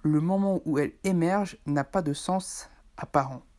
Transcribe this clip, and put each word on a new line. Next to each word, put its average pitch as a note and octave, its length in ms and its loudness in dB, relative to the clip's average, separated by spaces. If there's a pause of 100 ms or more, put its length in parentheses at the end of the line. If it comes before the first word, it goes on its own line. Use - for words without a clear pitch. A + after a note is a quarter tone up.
le D3+ 180 4
moment F#3+ 460 0
où D3 120 0
elles C#3+ 140 0 (100)
émergent F#3 640 2
n'a C#3+ 180 0
pas E3+ 200 -2
de D3 100 -2
sens - 560 -6 (300)
apparent. C3+ 440 -2 (160)